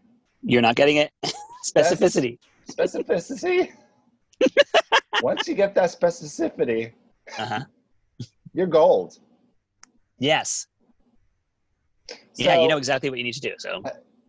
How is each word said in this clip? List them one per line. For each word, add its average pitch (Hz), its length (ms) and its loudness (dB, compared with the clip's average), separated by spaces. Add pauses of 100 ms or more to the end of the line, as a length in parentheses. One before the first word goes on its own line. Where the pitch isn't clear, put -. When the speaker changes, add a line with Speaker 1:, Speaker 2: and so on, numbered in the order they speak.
(420)
Speaker 1:
You're 120 200 2
not 117 120 4
getting 147 220 4
it? 151 160 0 (100)
<laughs> - 400 -12
Speaker 2:
Spec- - 220 2
Speaker 1:
Specificity. 175 540 0 (300)
Speaker 2:
Specificity? 277 1000 -2 (720)
Speaker 1:
<laughs> - 840 2
Speaker 2:
Once - 240 -2
you 311 80 -4
get 196 220 0
that 185 140 2
specificity, 151 1000 -4 (460)
Speaker 1:
Uh-huh. 110 220 -6 (920)
Speaker 2:
you're 185 140 -2
gold. 156 520 2 (1000)
Speaker 1:
Yes. 135 480 -2 (1700)
Yeah, - 220 2
you 165 80 4
Speaker 2:
So - 40 4
Speaker 1:
know 156 100 2
exactly 135 320 -2
what 127 80 -8
you 123 60 -6
need 120 100 -8
to 123 60 -14
do, 110 180 -8
so. 92 260 -10
Speaker 2:
Uh, - 60 -10 (380)